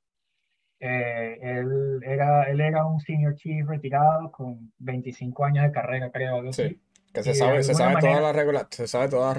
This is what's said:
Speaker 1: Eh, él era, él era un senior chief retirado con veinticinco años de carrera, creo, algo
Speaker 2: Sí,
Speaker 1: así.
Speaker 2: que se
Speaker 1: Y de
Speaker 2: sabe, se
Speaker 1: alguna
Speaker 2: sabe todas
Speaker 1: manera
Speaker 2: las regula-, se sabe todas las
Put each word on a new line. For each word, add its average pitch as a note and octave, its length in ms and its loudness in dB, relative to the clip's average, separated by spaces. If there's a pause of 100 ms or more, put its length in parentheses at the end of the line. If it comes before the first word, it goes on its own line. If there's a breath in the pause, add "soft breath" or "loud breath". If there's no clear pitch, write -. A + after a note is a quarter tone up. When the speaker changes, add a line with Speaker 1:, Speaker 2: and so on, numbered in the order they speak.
(800)
Speaker 1:
Eh, A#2+ 600 -4
él C3 640 -2
era, C#3 400 2
él C#3 160 0
era D#3 260 2
un D#3+ 140 -2
senior D3 360 0
chief D#3 320 -6
retirado D3+ 640 0
con A#2 460 -12
veinticinco B2+ 640 -6
años C#3+ 200 2
de D3 80 2
carrera, C3 380 -4
creo, B2+ 260 -4
algo B2 140 -6
Speaker 2:
Sí, C3 140 -4
Speaker 1:
así. D#3+ 160 -6 (320)
Speaker 2:
que G#2 120 -4
se C3 100 0
Speaker 1:
Y C#3 40 2
de C3+ 40 2
Speaker 2:
sabe, C3+ 200 4
se C#3 120 2
Speaker 1:
alguna - 0 -
Speaker 2:
sabe E3+ 240 4
todas D3+ 220 4
Speaker 1:
manera - 20 4
Speaker 2:
las D3+ 140 2
regula-, D3 340 0
se A#2 160 -6
sabe B2+ 220 0
todas C3 220 2
las C3 80 -2